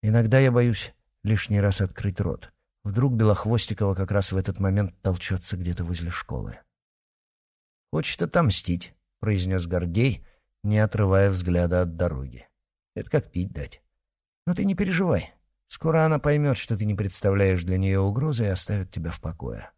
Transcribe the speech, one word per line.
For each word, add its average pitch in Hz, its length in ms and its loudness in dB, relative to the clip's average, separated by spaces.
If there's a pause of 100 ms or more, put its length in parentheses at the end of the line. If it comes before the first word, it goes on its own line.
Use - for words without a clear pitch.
Иногда 113 360 4
я 135 120 6
боюсь 120 440 0 (280)
лишний 104 380 0
раз 98 200 2
открыть 95 400 -4
рот. - 320 -6 (320)
Вдруг 120 300 0
Белохвостикова 107 800 2
как 95 160 -2
раз 101 220 0
в 95 40 0
этот 92 240 -2
момент 98 420 0
толчется 92 540 -2
где-то 87 280 -4
возле 85 260 -4
школы». 55 480 -8 (1300)
«Хочет - 300 -4
отомстить», — 117 720 0 (260)
произнес 92 460 -2
Гордей, 87 600 0 (360)
не 107 160 2
отрывая 101 520 4
взгляда 90 520 2
от 85 140 -4
дороги. 67 520 -6 (460)
«Это - 160 -10
как - 200 -2
пить 90 220 -4
дать. - 300 -12 (640)
Но 175 80 0
ты 196 100 -2
не 196 100 2
переживай. 180 580 0 (360)
Скоро 160 360 2
она 156 140 2
поймет, 147 380 2
что - 200 -4
ты 104 80 -2
не 107 100 0
представляешь 98 680 2
для 92 140 0
нее 95 240 2
угрозы, 117 420 0
и 101 40 0
оставит 95 420 -4
тебя 82 200 -6
в - 100 -8
покое». 60 580 -10